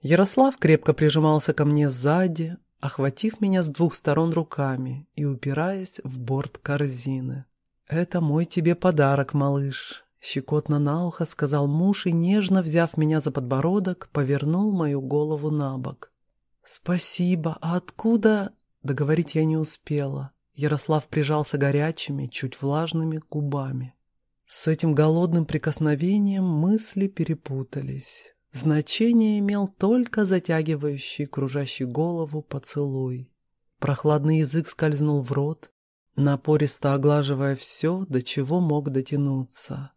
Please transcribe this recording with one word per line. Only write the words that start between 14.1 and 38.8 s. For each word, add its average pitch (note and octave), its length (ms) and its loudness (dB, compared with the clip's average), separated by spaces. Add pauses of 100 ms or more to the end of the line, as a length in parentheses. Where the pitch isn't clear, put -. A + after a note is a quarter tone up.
повернул D3 600 0
мою D3 280 0
голову D3 500 -2
на C#3 280 -2
бок. C3 340 -10 (520)
«Спасибо, F3 1000 0
а E3+ 140 -2
откуда?» G#3+ 760 2 (300)
Договорить C#3+ 520 0
я D#3+ 120 2
не D#3+ 100 2
успела. C#3 760 -4 (200)
Ярослав D3 560 0
прижался D3+ 480 0
горячими, C#3+ 680 0
чуть - 340 -8
влажными D#3+ 680 -2
губами. C3+ 640 -6 (520)
С - 200 -4
этим D#3+ 280 2
голодным D#3+ 520 4
прикосновением F3+ 1000 0
мысли F#3+ 640 0
перепутались. C3+ 1300 -8 (180)
Значение G#3 880 2
имел G3+ 260 0
только G#3+ 580 0
затягивающий, D#3 1000 -2
кружащий C3+ 580 -4
голову D3+ 560 -4
поцелуй. C3 880 -6 (520)
Прохладный D3+ 580 2
язык D#3 300 0
скользнул D3 540 0
в B2 100 -6
рот, C#3+ 400 -4 (420)
напористо C#3+ 800 2
оглаживая C#3 640 2
всё, F3+ 520 -4
до C3 140 0
чего C#3+ 380 -2
мог D3 300 0